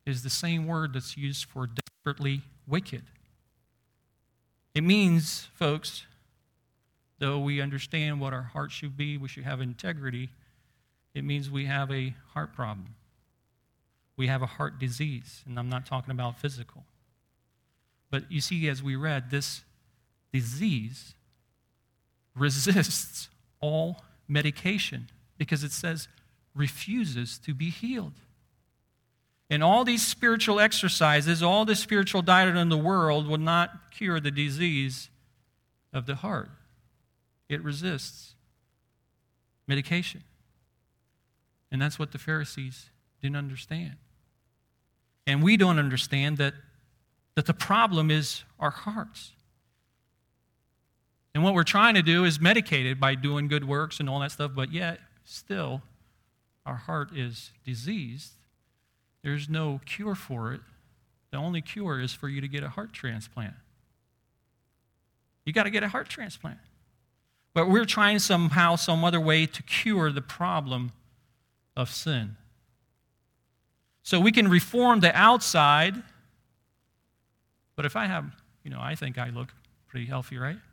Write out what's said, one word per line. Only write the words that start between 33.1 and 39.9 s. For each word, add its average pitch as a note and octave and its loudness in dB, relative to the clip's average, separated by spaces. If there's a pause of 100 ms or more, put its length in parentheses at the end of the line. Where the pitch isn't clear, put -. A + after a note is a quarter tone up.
will D3+ 0
not E3+ 0
cure F3 -2
the D3 -2
disease C#3+ -2 (840)
of B2 -6
the C3 -4
heart. F#3 -6 (1000)
It D3 -6
resists D3+ -8 (1300)
medication. C#3+ -2 (1500)